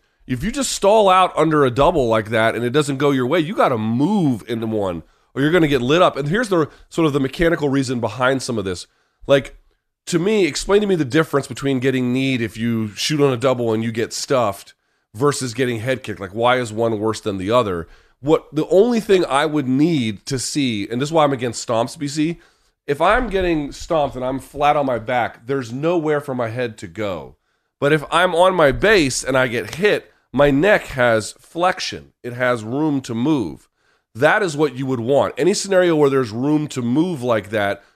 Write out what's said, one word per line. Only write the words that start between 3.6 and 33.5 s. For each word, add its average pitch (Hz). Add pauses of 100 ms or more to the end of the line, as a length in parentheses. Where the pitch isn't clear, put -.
move 131
into 113
one 98 (300)
or 127
you're 151
gonna 165
get 135
lit 143
up. 156
And 143
here's 208
the 175 (200)
sort 165
of 135
the 143
mechanical 147
reason 131
behind 123
some 120
of 98
this. 90 (380)
Like, 139 (520)
to 170
me, 196
explain 190
to 208
me 190
the 151
difference 143
between 131
getting 127
kneed 131
if 104
you 113
shoot 143
on 139
a 123
double 120
and 113
you 117
get 113
stuffed - (400)
versus 131
getting 123
head 123
kicked. 101
Like, 92
why 123
is 113
one 113
worse 107
than 98
the 95
other? 101 (320)
What, 151
the 151
only 226
thing 190
I 139
would 147
need 131
to 135
see, 117
and 117
this 147
is 160
why 160
I'm 143
against 120
stomps, 120
B 143
C, 156 (480)
if 143
I'm 214
getting 170
stomped 143
and 127
I'm 131
flat 143
on 143
my 127
back, 113
there's 127
nowhere 151
for 139
my 123
head 117
to 104
go. 82 (440)
But 143
if 151
I'm 170
on 185
my 151
base 151
and 131
I 131
get 110
hit, 170 (220)
my 143
neck 175
has 117
flexion. 170 (100)
It 120
has 123
room 139
to 120
move. 117 (460)